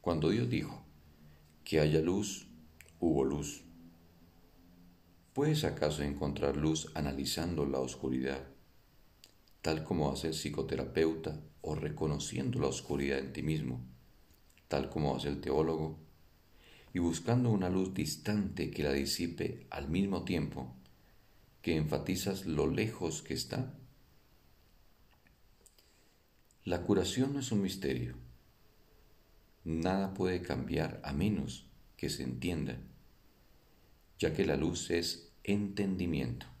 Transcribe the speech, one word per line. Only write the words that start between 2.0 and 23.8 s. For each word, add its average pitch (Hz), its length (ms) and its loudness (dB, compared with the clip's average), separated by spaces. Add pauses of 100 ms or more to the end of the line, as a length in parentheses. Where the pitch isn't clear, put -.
luz", 95 460 0 (540)
hubo 73 240 4
luz. 73 400 -4 (1700)
¿Puedes 147 320 4
acaso 76 380 2
encontrar 71 540 0
luz 78 380 2
analizando 73 720 -2
la 67 140 0
oscuridad, 65 640 -2 (1160)
tal 80 200 0
como 76 300 2
hace 80 160 -2
el 78 60 -2
psicoterapeuta, 76 1040 -2 (200)
o 76 140 -4
reconociendo 76 840 -2
la 69 80 2
oscuridad 69 500 -2
en 65 140 -6
ti 71 100 -6
mismo, 64 380 -2 (880)
tal 71 220 0
como 71 260 2
hace 67 120 -2
el 73 120 -2
teólogo, 78 580 0 (920)
y 87 80 0
buscando 117 500 4
una 95 180 4
luz 95 260 2
distante 85 760 0
que 76 140 -2
la 69 80 4
disipe - 800 -2
al 71 180 -6
mismo 95 360 2
tiempo 73 480 -2 (920)
que 82 140 2
enfatizas 92 680 0
lo 76 220 2
lejos 98 540 -2
que - 120 -6
está? - 400 -4 (3000)